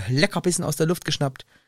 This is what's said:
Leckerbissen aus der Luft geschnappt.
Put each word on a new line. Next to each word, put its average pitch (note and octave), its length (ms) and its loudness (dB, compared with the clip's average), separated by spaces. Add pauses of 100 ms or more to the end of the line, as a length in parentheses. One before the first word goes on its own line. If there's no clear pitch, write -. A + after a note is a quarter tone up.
Leckerbissen E3+ 560 2
aus D#3 120 -2
der D#3+ 100 2
Luft E3+ 180 -2
geschnappt. C#3+ 400 -2 (240)